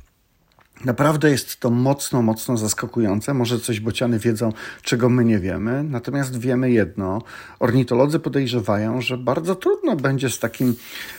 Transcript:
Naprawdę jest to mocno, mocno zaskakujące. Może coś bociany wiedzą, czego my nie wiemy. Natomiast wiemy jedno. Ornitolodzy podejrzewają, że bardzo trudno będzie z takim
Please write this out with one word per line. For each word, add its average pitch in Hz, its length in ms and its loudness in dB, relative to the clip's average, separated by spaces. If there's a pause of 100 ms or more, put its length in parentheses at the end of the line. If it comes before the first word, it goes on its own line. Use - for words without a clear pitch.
(840)
Naprawdę 143 460 2
jest - 280 -4
to 123 100 0
mocno, 127 520 2
mocno 110 360 0
zaskakujące. 107 760 -2
Może 120 260 0
coś 110 200 -4
bociany 120 400 0
wiedzą, 113 340 0 (280)
czego 123 280 2
my 123 160 4
nie 110 140 4
wiemy. 101 440 -2
Natomiast 131 560 -4
wiemy 127 320 2
jedno. 101 500 0 (380)
Ornitolodzy 131 600 2
podejrzewają, 123 800 -2
że 123 160 -4
bardzo 165 380 -2
trudno 349 400 0
będzie 135 340 0
z - 100 -6
takim 120 360 0 (440)